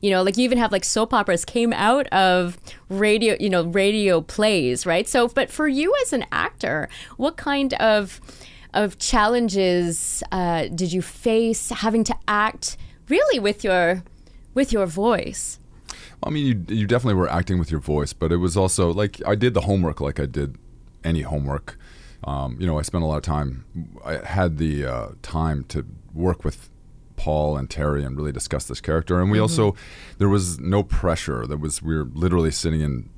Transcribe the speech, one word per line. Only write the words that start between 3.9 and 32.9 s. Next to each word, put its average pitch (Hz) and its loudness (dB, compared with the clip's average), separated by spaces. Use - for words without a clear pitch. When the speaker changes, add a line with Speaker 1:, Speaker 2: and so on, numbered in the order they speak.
Speaker 1:
plays, 170 0
right? 180 0
So, 240 2
but - -2
for 311 0
you 302 0
as 494 -2
an 247 -2
actor, - -2
what 294 -2
kind 277 -2
of, 214 2
of 202 0
challenges, 190 2
uh, 170 0
did 170 -2
you 185 0
face 226 0
having 220 0
to 240 -2
act - -2
really 440 2
with 202 0
your, 180 2
with 262 2
your 202 2
voice? 196 -2
Speaker 2:
I - -2
mean, 147 0
you, 104 0
you 107 2
definitely 120 2
were 90 4
acting 90 0
with 82 -2
your 80 -2
voice, 73 -2
but 82 0
it 87 4
was 87 0
also, 92 2
like, 101 -2
I 104 4
did 120 2
the 98 2
homework, 90 0
like 71 -2
I 71 0
did 69 -4
any 82 0
homework. 69 -6
Um, 67 -4
you 92 -2
know, 76 2
I - -2
spent 85 -2
a 78 0
lot 76 0
of 71 -6
time, 73 -4
I 78 -6
had 87 -2
the, 73 0
uh, 60 -6
time 78 -2
to - -6
work 87 -2
with - -6
Paul 76 0
and 67 -6
Terry 73 0
and 67 -6
really 76 -4
discuss 71 -6
this - -10
character. 82 0
And 92 4
we 107 4
Speaker 1:
Mm-hmm. 110 4
Speaker 2:
also, 107 2
there 101 4
was 90 0
no 92 2
pressure. 78 0
There 73 -4
was, 76 -4
we 80 -2
were 76 -2
literally 82 2
sitting 78 0
in 67 -4